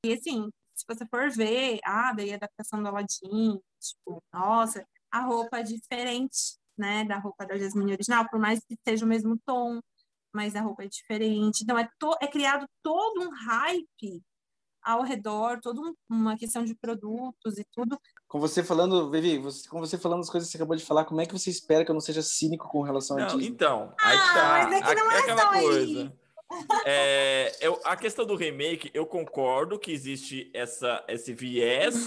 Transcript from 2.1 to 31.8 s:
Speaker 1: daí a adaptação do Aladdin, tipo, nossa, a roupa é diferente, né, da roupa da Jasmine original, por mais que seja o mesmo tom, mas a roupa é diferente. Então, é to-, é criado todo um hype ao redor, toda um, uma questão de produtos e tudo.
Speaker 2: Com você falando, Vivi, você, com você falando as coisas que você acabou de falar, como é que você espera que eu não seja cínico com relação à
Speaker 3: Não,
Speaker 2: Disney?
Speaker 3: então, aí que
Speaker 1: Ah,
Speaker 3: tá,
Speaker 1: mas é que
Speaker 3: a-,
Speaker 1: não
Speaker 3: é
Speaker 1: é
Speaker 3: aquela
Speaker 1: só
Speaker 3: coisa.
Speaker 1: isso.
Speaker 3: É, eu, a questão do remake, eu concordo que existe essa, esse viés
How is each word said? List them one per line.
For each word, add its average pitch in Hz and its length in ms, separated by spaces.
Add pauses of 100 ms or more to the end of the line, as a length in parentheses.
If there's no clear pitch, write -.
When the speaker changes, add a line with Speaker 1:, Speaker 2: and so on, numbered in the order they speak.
Speaker 1:
daí 208 180
a 208 60
adaptação 208 440
do 208 60
Aladdin, 202 720 (220)
tipo, - 420 (100)
nossa, 220 520 (260)
a 233 80
roupa 233 400
é 233 40
diferente, 240 960 (200)
né, 208 280
da 202 120
roupa 202 280
da 196 120
Jasmine 196 360
original, 226 360
por 220 100
mais 220 260
que 226 120 (100)
seja 220 180
o - 20
mesmo 226 380
tom, 240 340 (540)
mas 208 220
a 208 60
roupa 202 220
é 202 60
diferente. 214 760
Então, 233 140
é 226 200
to-, 311 240
é 285 60
criado 285 380 (180)
todo 359 380
um 359 80
hype 233 920 (640)
ao 233 180
redor, 226 600
toda 240 180
um, 330 140 (160)
uma 220 280
questão 233 280
de 226 100
produtos 226 840
e 208 140
tudo. 240 260 (300)
Speaker 2:
Com 151 140
você 151 200
falando, 170 480
Vivi, 160 300
você, 135 300
com 165 100
você 165 180
falando 175 220
as 165 100
coisas 170 200
que - 20
você 165 60
acabou 160 180
de 160 80
falar, 156 220
como 160 160
é 170 40
que 170 60
você 190 180
espera 165 360
que 165 40
eu 160 40
não 156 80
seja 156 200
cínico 160 460
com 147 140
relação 139 340
à 135 60
Speaker 3:
Não, - 60
Speaker 2:
Disney? - 200
Speaker 3:
então, 143 500
aí 392 200
que 392 60
Speaker 1:
Ah, 359 100
Speaker 3:
tá, - 360
Speaker 1:
mas - 40
é - 80
que - 180
Speaker 3:
a-, 440 60
Speaker 1:
não 453 60
Speaker 3:
é 480 40
Speaker 1:
é 480 40
Speaker 3:
aquela 466 220
Speaker 1:
só 415 120
Speaker 3:
coisa. 392 260 (220)
Speaker 1:
isso. - 120 (720)
Speaker 3:
É, 139 760
eu, 160 240
a 175 100
questão 220 300
do 196 100
remake, 156 580
eu 156 120
concordo 156 760
que - 120
existe 135 640
essa, 120 540
esse 117 260
viés 123 640 (120)